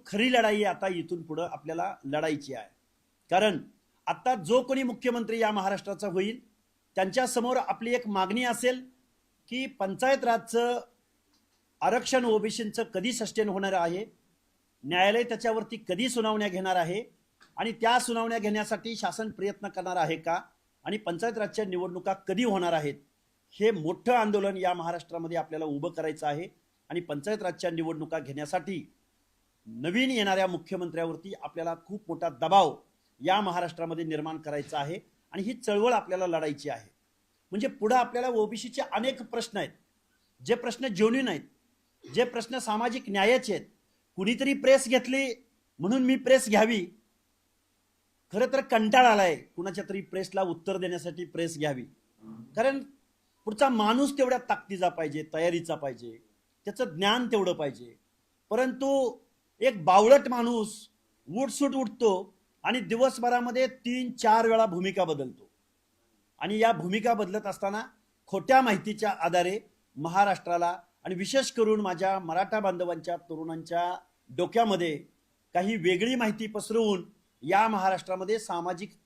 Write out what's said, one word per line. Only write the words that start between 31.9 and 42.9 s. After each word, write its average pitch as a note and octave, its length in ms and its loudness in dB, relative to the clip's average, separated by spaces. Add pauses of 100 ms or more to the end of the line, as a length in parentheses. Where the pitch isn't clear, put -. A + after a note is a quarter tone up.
मोठा E3 200 -4
दबाव D#3+ 480 4 (440)
या F#3 200 2
महाराष्ट्रामध्ये E3+ 640 -4
निर्माण D#3+ 340 -6
करायचा D3 400 -8
आहे D3+ 220 -6 (320)
आणि F#3+ 100 -6
ही A3+ 120 -4
चळवळ G#3+ 380 2
आपल्याला F#3 340 0
लढायची D3+ 420 -2
आहे. A2+ 220 -10 (600)
म्हणजे G#3 180 -2
पुढं A3 280 2
आपल्याला A#3+ 320 0
ओबीसीचे A3+ 540 -2 (100)
अनेक B3 300 -2
प्रश्न G#3+ 360 -6
आहेत, C#3+ 120 -4 (760)
जे - 100 2
प्रश्न B3 340 -4
जेन्युइन A3+ 400 2
आहेत, D3+ 120 -4 (720)
जे A#3 100 4
प्रश्न A#3+ 340 -6
सामाजिक A#3 500 -4